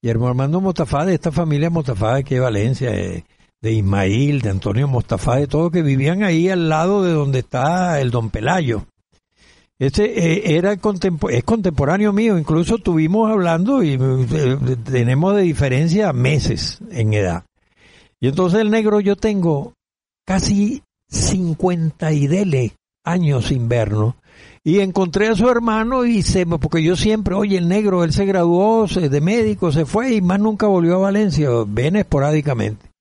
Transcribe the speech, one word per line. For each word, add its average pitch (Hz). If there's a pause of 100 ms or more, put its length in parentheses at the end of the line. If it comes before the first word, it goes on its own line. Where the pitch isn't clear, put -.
Guillermo 117
Armando 135
Mostafa, 165
de 185
esta 160
familia 156
Mostafa 123
de 139
aquí 135
de 127
Valencia, 120
eh, 92 (360)
de 113
Ismail, 107
de 104
Antonio 104
Mostafa, 120
de 143
todos 160
que 175
vivían 147
ahí 175
al 175
lado 180
de 175
donde 139
está 160
el 127
Don 113
Pelayo. 120 (920)
Ese, 139
eh, 170
era 196
contempo-, 185
es 120
contemporáneo 185
mío, 208
incluso 160
estuvimos 185
hablando 202
y, 147
eh, 131 (260)
tenemos 131
de 202
diferencia 160
meses 127 (120)
en 110
edad. 90 (760)
Y 123
entonces 180
el 214
negro, 214
yo 196
tengo 180 (520)
casi 208 (300)
cincuenta 170
y 143
dele 147 (320)
años 156
sin 120
vernos. 107 (500)
Y 170
encontré 196
a 226
su 208
hermano 233
y 226
se 185
me, 165
porque 160
yo 175
siempre, 202
oye, 196
el 170
negro, 190
él 160
se 196
graduó 190
se, 170
de 143
médico, 202
se 156
fue 233
y 214
más 185
nunca 214
volvió 175
a 180
Valencia, 190 (180)
viene 143
esporádicamente. 139 (140)